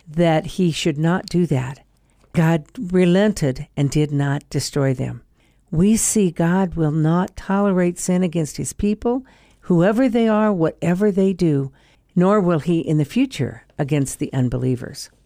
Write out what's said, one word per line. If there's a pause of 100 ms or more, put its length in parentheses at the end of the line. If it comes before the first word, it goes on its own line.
that
he
should
not
do
that. (540)
God (120)
relented
and
did
not
destroy
them. (480)
We
see
God
will
not
tolerate
sin
against
his
people, (360)
whoever
they
are,
whatever
they
do, (440)
nor
will
he
in
the
future (160)
against
the
unbelievers. (160)